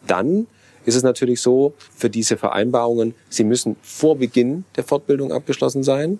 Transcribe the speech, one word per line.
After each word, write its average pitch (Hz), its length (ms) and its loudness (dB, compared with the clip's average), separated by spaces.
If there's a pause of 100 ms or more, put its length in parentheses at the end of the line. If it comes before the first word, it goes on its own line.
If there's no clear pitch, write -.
dann 151 420 0 (380)
ist 117 100 2
es 123 80 0
natürlich 123 380 0
so, 135 320 2 (220)
für 120 140 -2
diese 110 280 -2
Vereinbarungen, 117 760 0 (160)
sie - 140 0
müssen 110 380 0
vor 156 360 0
Beginn 127 460 0 (140)
der 117 80 -4
Fortbildung 143 480 -2
abgeschlossen 135 500 -4
sein, 147 360 -2